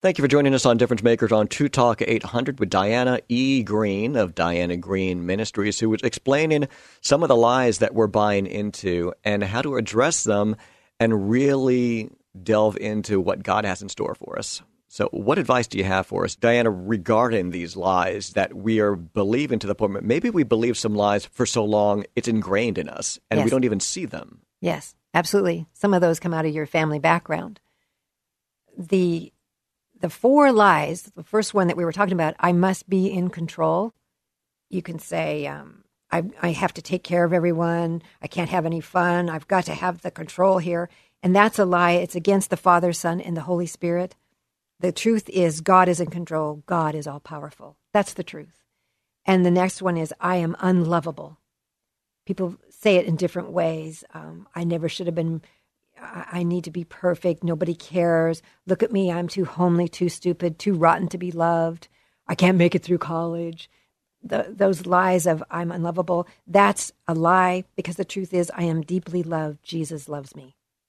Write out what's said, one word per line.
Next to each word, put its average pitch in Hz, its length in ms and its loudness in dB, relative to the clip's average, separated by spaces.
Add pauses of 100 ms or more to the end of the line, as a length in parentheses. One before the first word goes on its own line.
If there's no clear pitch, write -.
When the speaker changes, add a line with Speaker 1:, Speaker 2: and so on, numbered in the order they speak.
Speaker 1:
Thank 185 160 0
you 147 40 0
for 139 60 4
joining 139 260 4
us 131 120 2
on 120 100 6
Difference 117 260 2
Makers 117 300 4
on 107 160 4
True 143 200 -2
Talk 120 340 2
eight 113 200 0
hundred 131 380 -4
with 95 100 -2
Diana 117 580 2
E. 131 340 0
Green 107 540 -2
of 95 180 0
Diana 87 420 -2
Green 90 500 -4
Ministries, 101 540 -2
who 113 100 0
was 110 120 -2
explaining 147 680 0 (320)
some 156 220 2
of 160 60 0
the 131 80 6
lies 120 420 4
that 110 160 0
we're 110 120 4
buying 101 400 0
into 90 680 -4 (120)
and 104 180 0
how 104 200 -2
to 143 140 -4
address 123 480 0
them 107 320 2 (440)
and 110 300 2
really 127 800 2 (300)
delve 107 360 2
into 104 440 -2
what 95 220 -2
God 104 220 0
has 95 180 -4
in 98 60 -14
store - 260 -6
for - 240 -12
us. - 240 -10 (260)
So - 220 -2
what 110 280 0
advice 123 280 2
do 98 120 -8
you 92 60 0
have 95 220 0
for 92 180 -4
us, 92 120 -6
Diana, 117 340 2
regarding 104 800 0
these 85 260 -8
lies 92 580 0
that 98 200 -2
we 107 260 0
are 104 140 2
believing 107 640 -2
to 101 80 -6
the 101 80 -2
point 101 200 -2
where 98 80 -6
maybe 139 280 0
we 175 120 2
believe 117 360 0
some 107 160 -2
lies 104 320 2
for - 180 -4
so 117 200 -2
long 104 400 2 (100)
it's 117 140 -4
ingrained 104 500 0
in 76 100 -6
us - 300 -10 (120)
and - 80 2
we - 60 2
Speaker 2:
Yes. 117 60 2
Speaker 1:
don't 131 140 2
even 107 160 0
see - 260 -6
them? - 360 -16 (180)
Speaker 2:
Yes, 165 340 -6 (180)
absolutely. 170 600 0
Some 202 200 0
of 185 80 4
those 165 200 2
come 175 120 -4
out 160 140 -2
of 151 80 -2
your 151 120 -4
family 156 320 0
background. 165 600 -2 (1200)
The 175 540 -2 (720)
the 160 40 -4
four 277 420 4
lies, 175 500 4 (140)
the 170 80 -18
first 214 280 -2
one 190 140 4
that 175 100 0
we 175 80 -2
were 165 60 0
talking 185 220 0
about, 160 260 0
"I 180 140 2
must 185 360 2
be 185 220 2
in 180 180 -2
control." 170 640 -2 (800)
You 185 100 -6
can 165 200 -12
say, 151 480 -6
um, 143 340 -16 (300)
"I, 170 100 -2 (180)
I 175 120 -2
have 175 220 -2
to 170 60 -14
take 185 220 -6
care 175 220 2
of 165 80 2
everyone. 170 720 0 (200)
I 151 60 -10
can't 170 220 -6
have 175 160 0
any 165 140 -2
fun. 175 480 0
I've 160 200 -8
got 185 160 2
to 156 100 -8
have 170 280 -6
the 180 100 -8
control 185 460 0
here." 170 300 -4 (360)
And 180 100 4
that's 208 240 6
a 208 60 6
lie. 175 300 4
It's 175 200 -2
against 190 360 0
the 180 60 -2
Father, 175 360 4
Son, 170 280 -4
and 170 160 -6
the 160 40 -6 (100)
Holy 175 160 -2
Spirit. 175 480 -4 (640)
The 180 140 -2
truth 220 360 0
is 165 320 0
God 185 280 6
is 165 100 0
in 170 100 -4
control. 156 580 -6
God 160 280 -2
is 151 140 -8
all-powerful. 147 680 -16 (160)
That's 202 220 0
the 190 80 -10
truth. - 400 -16 (640)
And 185 200 4
the 180 60 6
next 180 320 2
one 180 140 0
is, 160 240 -6
"I 180 160 0
am 170 240 -2
unlovable." 165 800 0 (840)
People 185 280 -6 (160)
say - 240 2
it 180 120 4
in 160 100 0
different 175 340 -4
ways. 160 540 -4 (100)
Um, 160 400 -18
"I 170 80 -8
never 170 260 -2
should 175 200 -6
have 165 80 -4
been, 165 260 -4 (560)
I, 180 280 -16 (140)
I - 20 -2
need 170 220 -2
to 170 60 -12
be 170 140 -8
perfect. 175 580 -2
Nobody 170 320 -2
cares. 165 680 0 (240)
Look 180 160 0
at 226 100 -2
me. 196 180 2
I'm 175 180 -4
too 185 180 -2
homely, 175 420 2
too 175 220 -2
stupid, 170 480 -4
too 202 160 0
rotten 165 340 4
to 180 100 -8
be 180 140 -6
loved. 165 560 0 (380)
I 165 80 -4
can't 180 240 4
make 170 160 4
it - 80 0
through 175 160 -2
college." 165 720 -6 (520)
The, - 320 -4
those 190 300 0
lies 185 420 2
of, 160 240 0
"I'm 170 220 -6
unlovable," 175 560 -2 (180)
that's 196 460 2 (160)
a 170 60 -2
lie, 180 500 2 (120)
because 175 200 -8
the 190 80 -4
truth 190 300 -10
is 175 200 0
I 175 100 -4
am 160 180 0
deeply 175 400 -4
loved. 156 400 -6
Jesus 156 460 -8
loves 143 280 -12
me. 131 200 -20 (320)